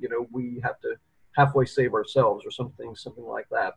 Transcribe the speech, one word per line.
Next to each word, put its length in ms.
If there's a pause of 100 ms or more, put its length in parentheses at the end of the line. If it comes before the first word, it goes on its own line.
you 80
know, 220
we 320
have 180
to 140 (420)
halfway 300
save 280
ourselves 520
or 40
something, 440
something 300
like 260
that, 260